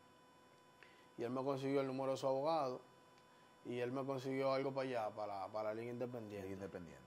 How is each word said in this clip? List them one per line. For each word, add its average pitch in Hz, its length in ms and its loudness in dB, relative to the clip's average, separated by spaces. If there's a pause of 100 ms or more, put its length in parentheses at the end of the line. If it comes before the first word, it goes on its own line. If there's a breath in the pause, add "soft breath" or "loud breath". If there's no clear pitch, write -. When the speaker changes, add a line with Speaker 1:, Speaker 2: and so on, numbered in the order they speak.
(1160 loud breath)
Speaker 1:
Y 120 60 -2
él 120 60 0
me 131 140 0
consiguió 139 380 2
el 135 60 2
número 135 260 0
de 131 40 0
su 131 100 0
abogado 135 540 2 (840 soft breath)
y 123 140 -2
él 120 120 2
me 135 140 0
consiguió 135 480 2
algo 135 180 2
para 131 180 0
allá, 113 260 0
para, 101 340 -2
para 107 200 0
la 107 100 0
Liga 120 120 -4
Independiente, 113 560 -4
Speaker 2:
Liga 98 80 -4
Independiente. 90 520 -8